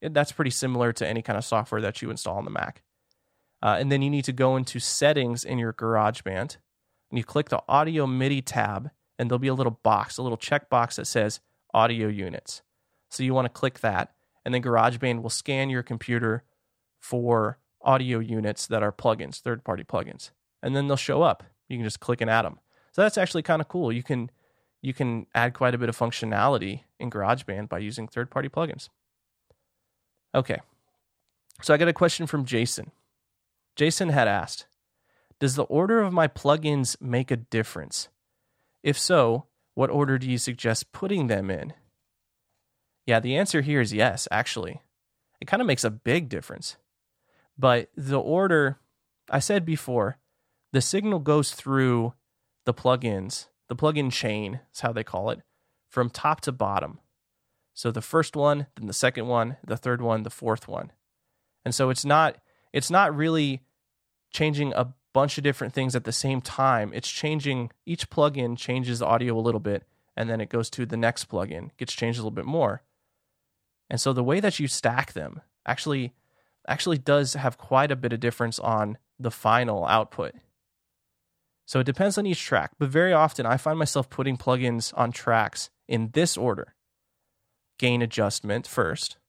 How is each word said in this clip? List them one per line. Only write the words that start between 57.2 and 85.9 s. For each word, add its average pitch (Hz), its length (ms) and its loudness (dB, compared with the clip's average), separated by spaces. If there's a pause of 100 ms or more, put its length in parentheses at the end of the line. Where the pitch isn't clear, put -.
So 120 160 -4
the 120 100 -4
first - 340 0
one, 143 400 2
then 110 120 -12
the 98 60 -8
second 123 340 0
one, 120 360 0
the 113 140 -4
third 123 240 -2
one, 110 220 0
the 113 80 -8
fourth 113 360 -2
one. 90 240 -10 (720)
And - 120 -4
so 131 160 2
it's 127 120 -2
not, 147 340 4 (340)
it's - 180 -2
not 170 260 4
really 147 460 0 (720)
changing 147 420 0
a 127 200 0 (200)
bunch 139 240 4
of 143 60 -6
different 139 320 0
things 131 200 -2
at 120 100 -2
the 117 60 -4
same 131 300 -2
time. 123 500 2
It's - 200 -8
changing, 143 600 -2 (140)
each - 240 -6
plugin 135 480 2
changes 123 400 -2
the 117 80 -2
audio 117 320 2
a 113 40 0
little 113 180 2
bit, 101 240 -2 (340)
and 113 100 -2
then 113 140 -2
it 104 80 -6
goes 113 220 -2
to 120 160 -6
the 113 100 -6
next 117 320 0
plugin, 95 480 -6
gets - 160 -8
changed 117 240 -2
a 110 60 -6
little 110 80 -4
bit 110 140 -8
more. 135 360 0 (1120)
And 120 100 -4
so 139 100 2
the 123 120 0
way 147 160 2
that 202 200 0
you 143 80 0
stack 123 460 0
them 76 280 -10 (260)
actually, 131 460 -4 (540)
actually 151 300 -2
does 143 360 2
have 131 240 -2
quite 139 340 2
a 135 40 0
bit 120 180 -2
of 113 60 -4
difference 117 380 -2
on 107 400 -2 (220)
the 120 120 -4
final 110 540 2
output. 107 480 0 (1300)
So - 140 0
it 127 60 2
depends 185 320 0
on 208 80 0
each 180 160 0
track, 90 360 0
but 139 120 -2
very 175 240 4
often 151 320 4
I 120 120 2
find 156 220 0
myself 143 300 0
putting 131 280 -2
plugins 123 600 0
on 123 140 2
tracks - 580 0 (180)
in 113 260 0